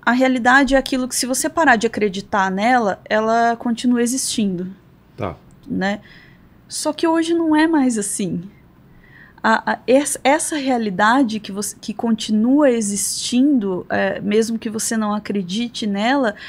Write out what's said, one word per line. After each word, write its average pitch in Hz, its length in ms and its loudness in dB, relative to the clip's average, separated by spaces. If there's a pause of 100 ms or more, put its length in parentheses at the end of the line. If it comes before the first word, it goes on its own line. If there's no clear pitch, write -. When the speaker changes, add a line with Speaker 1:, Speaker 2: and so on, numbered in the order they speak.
Speaker 1:
a 226 40 2
realidade 254 640 4
é 269 40 6
aquilo 262 280 -2
que, 254 80 -10
se - 120 -4
você 262 240 -2
parar 311 260 4
de 226 100 0
acreditar 202 640 -2
nela, 208 540 0
ela 226 520 0
continua 240 460 -2
existindo. 208 640 -2 (480)
Speaker 2:
Tá. 92 200 -6 (300)
Speaker 1:
Né? 202 340 -4 (680)
Só - 280 -6
que 339 120 -2
hoje 330 280 0
não 330 200 2
é 311 120 4
mais 262 320 2
assim. 180 420 -4 (1040)
A, 220 320 0
a, 226 120 -6
essa, 277 380 2
essa 311 320 2
realidade 226 840 0
que - 140 -12
você, 202 280 -8
que 214 140 -10
continua 233 760 2
existindo, 226 1160 0
é, 196 320 -2
mesmo 220 380 0
que 226 100 -8
você 220 280 -4
não 208 180 -2
acredite 208 720 -4
nela, 220 480 0 (140)